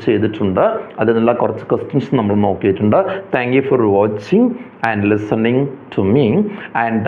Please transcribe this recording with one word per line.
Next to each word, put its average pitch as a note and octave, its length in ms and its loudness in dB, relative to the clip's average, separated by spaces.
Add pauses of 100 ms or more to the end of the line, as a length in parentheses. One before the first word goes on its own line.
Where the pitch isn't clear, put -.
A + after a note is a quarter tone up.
ചെയ്തിട്ടുണ്ട്. G#2+ 580 0 (400)
അതിനുള്ള A2+ 360 2
കുറച്ച് A2 320 -4
ക്വസ്റ്റ്യൻസ് A#2+ 480 -2
നമ്മൾ G#2 260 0
നോക്കിയിട്ടുണ്ട്. G2 540 2 (340)
Thank B2 240 -2
you C3+ 140 2
for B2 80 4 (160)
watching G#2+ 500 2 (440)
and G#2+ 100 -2 (140)
listening A2+ 440 0 (380)
to A2 60 2 (120)
me C3+ 140 4 (560)
and, A2+ 240 -2